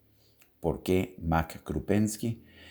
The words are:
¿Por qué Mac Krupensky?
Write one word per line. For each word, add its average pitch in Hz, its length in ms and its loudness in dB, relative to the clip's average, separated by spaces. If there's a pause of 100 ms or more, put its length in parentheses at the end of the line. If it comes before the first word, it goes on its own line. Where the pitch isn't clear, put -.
(600)
¿Por 78 220 0
qué 92 380 0
Mac 80 420 0
Krupensky? 107 840 -2 (260)